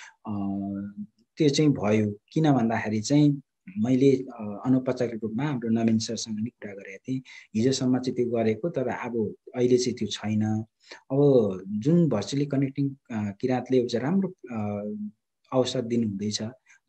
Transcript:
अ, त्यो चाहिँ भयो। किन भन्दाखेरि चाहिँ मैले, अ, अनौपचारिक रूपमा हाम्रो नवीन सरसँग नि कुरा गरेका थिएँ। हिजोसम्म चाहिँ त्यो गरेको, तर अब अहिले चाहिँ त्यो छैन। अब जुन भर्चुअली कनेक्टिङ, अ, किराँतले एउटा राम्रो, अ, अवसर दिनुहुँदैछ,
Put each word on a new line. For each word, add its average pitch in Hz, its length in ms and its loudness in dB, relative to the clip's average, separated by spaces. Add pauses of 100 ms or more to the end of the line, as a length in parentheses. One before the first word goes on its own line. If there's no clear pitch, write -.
(280)
अ, 107 60 -6 (1040)
त्यो 156 120 4
चाहिँ 147 220 4
भयो। 107 420 2 (180)
किन 156 200 4
भन्दाखेरि 110 500 0
चाहिँ 143 400 4 (360)
मैले, 127 380 4
अ, 107 500 -8
अनौपचारिक 127 580 0
रूपमा 110 200 -4
हाम्रो 123 260 -2
नवीन 113 300 2
सरसँग 110 400 -8
नि 113 100 -4
कुरा 101 240 -16
गरेका 98 240 -16 (100)
थिएँ। 131 140 -6 (340)
हिजोसम्म 127 440 2
चाहिँ 127 160 -4
त्यो 117 220 0
गरेको, 110 320 0
तर 131 180 -4
अब 113 480 -4 (200)
अहिले 123 220 4
चाहिँ 120 160 0
त्यो 110 140 -4
छैन। 107 580 -2 (460)
अब 123 560 4
जुन 139 420 2
भर्चुअली 139 360 -2
कनेक्टिङ, 139 440 -2
अ, 107 520 -6
किराँतले 127 360 0
एउटा 117 200 0
राम्रो, 180 320 0
अ, 104 560 -6 (680)
अवसर 127 280 0
दिनुहुँदैछ, 107 640 -2 (460)